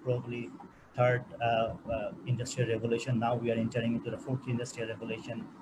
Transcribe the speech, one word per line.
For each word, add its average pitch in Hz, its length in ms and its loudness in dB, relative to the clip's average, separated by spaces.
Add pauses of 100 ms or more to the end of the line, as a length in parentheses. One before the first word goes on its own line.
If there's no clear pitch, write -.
probably 120 460 -2 (460)
third, 123 280 6 (180)
uh, 120 40 2
uh, 113 680 2 (140)
industrial 123 440 0
revolution. 117 500 2
Now 120 160 4
we 117 160 0
are 113 40 4
entering 113 400 2
into 117 140 -2
the 107 80 -4
fourth 131 300 -4
industrial 120 420 -2
revolution. 113 560 -6 (160)